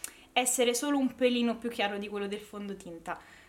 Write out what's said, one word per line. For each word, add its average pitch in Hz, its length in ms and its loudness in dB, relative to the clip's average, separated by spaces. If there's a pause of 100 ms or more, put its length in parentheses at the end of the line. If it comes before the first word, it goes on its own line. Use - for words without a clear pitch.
(320)
essere 247 420 4
solo 285 240 2
un 262 160 2
pelino 240 420 2
più 240 120 -6
chiaro 202 300 -2
di 202 100 -6
quello 202 180 -4
del 202 140 -6
fondotinta. 180 800 -10 (300)